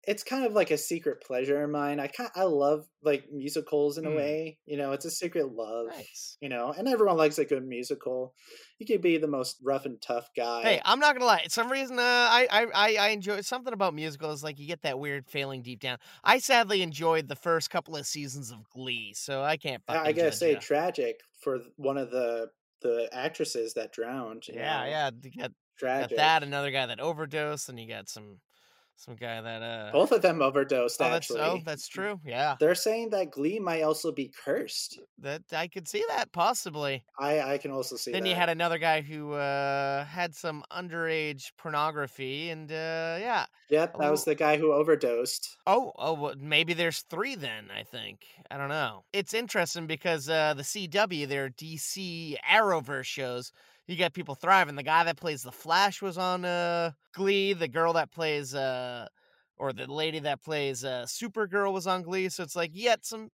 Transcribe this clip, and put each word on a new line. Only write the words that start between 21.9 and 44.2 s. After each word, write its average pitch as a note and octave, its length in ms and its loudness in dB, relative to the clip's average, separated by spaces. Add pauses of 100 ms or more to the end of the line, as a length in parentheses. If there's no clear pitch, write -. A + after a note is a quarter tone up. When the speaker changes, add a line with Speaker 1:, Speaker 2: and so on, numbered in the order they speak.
Speaker 1:
of A#2+ 140 -4
the, A#2 400 -2 (300)
the A#2 300 0
actresses B2+ 640 -4
that A2 180 -6
drowned, A2+ 540 -8
you - 60 -14
Speaker 2:
Yeah, A#2+ 100 -8
Speaker 1:
know? C#3+ 220 -2
Speaker 2:
yeah, D3 260 -2 (100)
you C3 100 -18
got, C#3+ 200 -8 (460)
got B2 160 -2
Speaker 1:
Tragic. - 20 -2
Speaker 2:
that, D#3 280 4
another C#3+ 280 -4
guy C3 160 0
that A2+ 120 -8
overdosed, D3+ 680 -4
and B2 100 -12
you A2+ 80 -14
got A2 220 -12
some, G#2 320 -18 (540)
some B2 200 -16
guy A2+ 260 -8
that, A2+ 200 -8
uh, A2+ 320 -8
Speaker 1:
Both F#3 180 6
of G#3+ 100 4
them E3 200 4
overdosed, C3+ 600 2
Speaker 2:
Oh, C3 80 4
that's, D#3 260 -2
oh, D#3+ 220 0
Speaker 1:
actually. E3 60 -10
Speaker 2:
that's D3+ 240 -8
true, G3 380 -6
yeah. C3+ 340 -2
Speaker 1:
They're E3 160 6
saying A3 360 -2
that F#3 200 0
Glee D#3+ 280 -2
might E3 240 0
also D#3 280 0
be C3+ 180 -6
cursed. - 680 -6 (200)
Speaker 2:
That, D3 240 -8 (100)
I E3 140 -2
could E3+ 200 -12
see G#3 220 -2
that, - 220 -2
possibly. D3+ 760 0 (120)
Speaker 1:
I, C#3+ 360 2
I C#3+ 40 0
can C#3 140 -6
also C3 260 -4
see B2 160 -6
Speaker 2:
Then F#3 120 -2
you F3+ 100 2
Speaker 1:
that. - 0 -
Speaker 2:
had F3 140 4
another E3+ 280 0
guy D#3 240 2
who, D3 320 -8
uh, C#3 720 0
had E3+ 300 -4
some D#3 360 -6
underage D#3+ 840 -4
pornography, D3 920 -2
and, D#3 220 -10
uh, E3 500 -4
yeah. A3 240 0 (240)
Speaker 1:
Yep, D#3+ 280 2
that D3 120 2
was D3+ 140 2